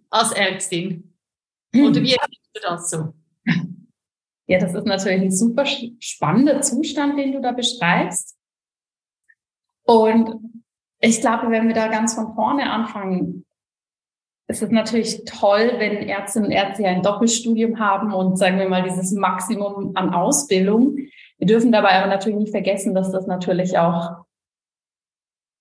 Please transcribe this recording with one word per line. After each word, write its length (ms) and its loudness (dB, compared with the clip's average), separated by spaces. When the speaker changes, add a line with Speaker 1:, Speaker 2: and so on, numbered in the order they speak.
Speaker 1:
<laughs> 60 -20
als 220 2
Ärztin? 840 -4
Oder 280 6
wie 120 2
erlebst 400 -6
du 80 -16
das 280 -6
so? 240 -6
Speaker 2:
Ja, 120 2
das 160 -2
ist 120 -6
natürlich 360 0
ein 100 0
super 320 0
sch-, 340 -6
spannender 640 0
Zustand, 580 -2
den 140 -2
du 80 -6
da 120 -2
beschreibst. 840 -2
Und 720 2
ich 220 2
glaube, 280 0
wenn 160 2
wir 80 2
da 140 0
ganz 240 0
von 220 -8
vorne 360 -2
anfangen, 760 -4
ist 160 -8
es 80 -4
natürlich 540 -2
toll, 540 2
wenn 180 -2
Ärztinnen 520 -4
und 40 0
Ärzte 320 0
ein 180 2
Doppelstudium 760 0
haben 340 0
und, 240 0
sagen 220 2
wir 100 0
mal, 140 0
dieses 300 -2
Maximum 840 -4
an 160 0
Ausbildung. 840 2
Wir 80 -2
dürfen 260 4
dabei 200 6
aber 160 4
natürlich 300 -2
nicht 120 -2
vergessen, 440 -2
dass 180 0
das 140 -6
natürlich 520 -2
auch 480 -2